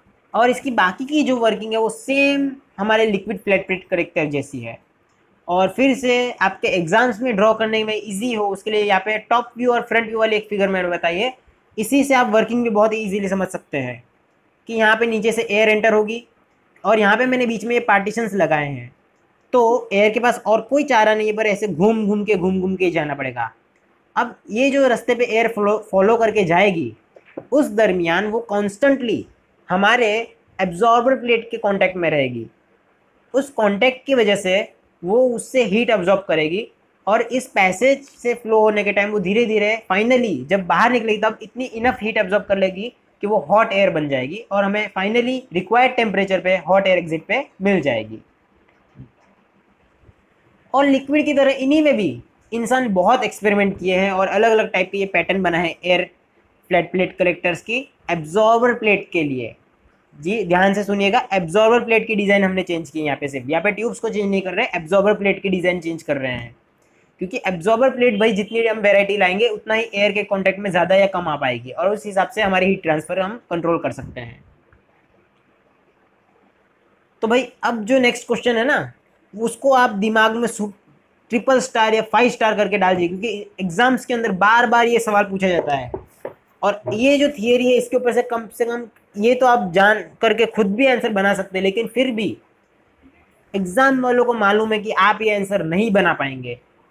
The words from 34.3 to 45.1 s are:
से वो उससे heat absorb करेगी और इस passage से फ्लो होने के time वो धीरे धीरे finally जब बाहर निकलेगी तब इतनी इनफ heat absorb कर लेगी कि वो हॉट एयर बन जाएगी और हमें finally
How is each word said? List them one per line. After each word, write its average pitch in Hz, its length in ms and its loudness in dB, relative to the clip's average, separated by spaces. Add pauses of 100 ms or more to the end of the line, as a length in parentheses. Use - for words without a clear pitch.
से 190 320 -2 (340)
वो 190 240 0
उससे 247 380 -2
heat 220 260 0
absorb 196 380 2
करेगी 165 380 -2 (400)
और 220 160 2
इस 240 260 -4
passage 233 540 2
से - 320 -6
फ्लो 220 260 0
होने 214 240 2
के 196 80 0
time 208 180 0
वो 208 100 -4
धीरे 208 260 0
धीरे 208 240 0 (220)
finally 233 420 2 (140)
जब 190 180 0
बाहर 185 260 4
निकलेगी 220 280 -2
तब 220 220 -2
इतनी 233 240 -10
इनफ 226 360 -2
heat 214 160 -2
absorb 196 260 0
कर 196 140 -2
लेगी 190 340 -4 (300)
कि 208 40 -4
वो 208 120 0 (100)
हॉट 208 240 2
एयर 196 180 2
बन 156 180 -4
जाएगी 139 440 -6
और 202 120 0
हमें 202 260 -4
finally 240 480 -2 (140)